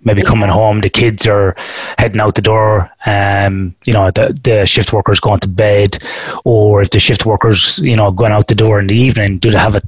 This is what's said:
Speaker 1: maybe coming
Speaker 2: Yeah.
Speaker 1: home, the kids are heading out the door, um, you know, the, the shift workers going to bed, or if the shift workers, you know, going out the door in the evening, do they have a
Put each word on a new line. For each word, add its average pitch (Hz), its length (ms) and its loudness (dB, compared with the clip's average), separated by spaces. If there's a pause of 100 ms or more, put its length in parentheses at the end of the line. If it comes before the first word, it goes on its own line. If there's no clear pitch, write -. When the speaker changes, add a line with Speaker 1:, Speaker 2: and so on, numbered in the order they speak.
Speaker 1:
maybe 104 180 2
coming 107 260 0
Speaker 2:
Yeah. 95 60 0
Speaker 1:
home, 107 260 2
the 101 80 0
kids 113 380 0
are 101 280 2 (440)
heading 107 220 -2
out 107 140 0
the - 80 -2
door, 107 480 0 (160)
um, 98 680 -2 (120)
you 117 60 0
know, 98 180 2
the, 110 320 0
the 107 240 2
shift - 260 -2
workers 104 280 0
going 101 200 0
to 98 80 -4
bed, 101 500 0 (460)
or 104 380 4
if 98 80 -2
the 107 80 2
shift 107 280 0
workers, 107 520 0
you 135 160 0
know, 104 160 2
going 104 220 0
out 107 160 2
the 117 60 0
door 107 260 2
in 101 60 -2
the 98 100 0
evening, 113 420 0
do 113 120 0
they 101 80 2
have 101 180 0
a 98 120 -2